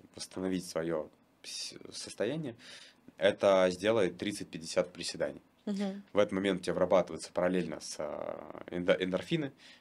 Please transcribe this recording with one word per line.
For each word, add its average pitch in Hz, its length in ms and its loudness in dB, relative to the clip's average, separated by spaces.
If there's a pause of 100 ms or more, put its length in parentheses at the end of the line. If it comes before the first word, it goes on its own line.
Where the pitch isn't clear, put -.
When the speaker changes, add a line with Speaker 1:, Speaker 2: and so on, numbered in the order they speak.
(140)
Speaker 1:
восстановить 92 540 -4
своё 80 400 -2 (340)
пс-, - 320 -10 (180)
состояние, 131 600 -6 (640)
это 95 520 6
сделать 90 480 2
тридцать-пятьдесят 90 760 -2
приседаний. 78 500 -6 (240)
Speaker 2:
Мгм. 202 360 -4 (100)
Speaker 1:
В - 60 2
этот - 140 4
момент 95 280 2
у - 40 -10
тебя 87 100 -2
вырабатываются 87 580 2
параллельно 87 480 0
с, - 200 -12
э, 78 760 -8
эндо-, 90 240 4
эндорфины. 110 520 -2 (280)